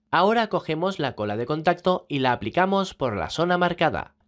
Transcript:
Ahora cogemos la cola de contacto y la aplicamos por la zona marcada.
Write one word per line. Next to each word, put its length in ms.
Ahora 380
cogemos 520
la 160
cola 200
de 100
contacto 640
y 120
la 120
aplicamos 600
por 240
la 120
zona 280
marcada. 580